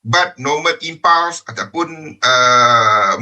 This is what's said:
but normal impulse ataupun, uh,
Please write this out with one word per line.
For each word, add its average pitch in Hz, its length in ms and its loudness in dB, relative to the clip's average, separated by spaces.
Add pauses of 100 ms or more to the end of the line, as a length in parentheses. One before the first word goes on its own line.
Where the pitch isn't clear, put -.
but 170 320 -2
normal 151 480 -2
impulse 170 640 -2
ataupun, 160 720 -8
uh, 120 1000 4